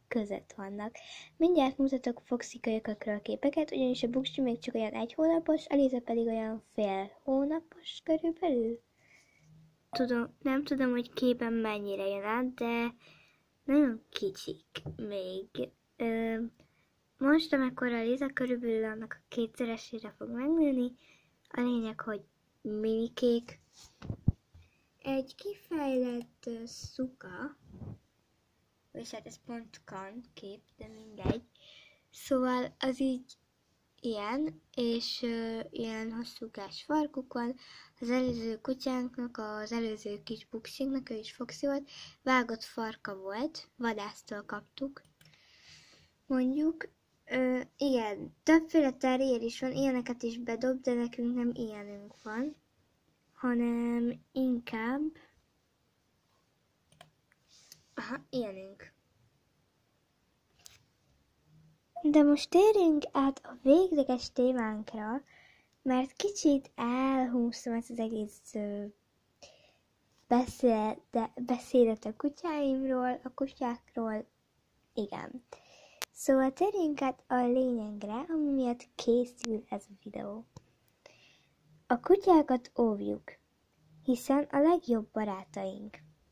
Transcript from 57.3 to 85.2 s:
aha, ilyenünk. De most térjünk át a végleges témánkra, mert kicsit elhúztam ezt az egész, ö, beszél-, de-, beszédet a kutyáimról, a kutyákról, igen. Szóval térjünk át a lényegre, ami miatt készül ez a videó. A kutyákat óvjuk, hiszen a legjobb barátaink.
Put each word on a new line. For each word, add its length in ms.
aha, 220
ilyenünk. 640
De 200
most 280
térjünk 600
át 320
a 180
végleges 720
témánkra, 920
mert 300
kicsit 640
elhúztam 1000
ezt 180
az 80
egész, 560
ö, 300
beszél-, 840
de-, 260
beszédet 680
a 120
kutyáimról, 1080
a 100
kutyákról, 920
igen. 500
Szóval 400
térjünk 500
át 240
a 80
lényegre, 920
ami 220
miatt 440
készül 720
ez 200
a 140
videó. 440
A 100
kutyákat 800
óvjuk, 600
hiszen 400
a 160
legjobb 540
barátaink. 880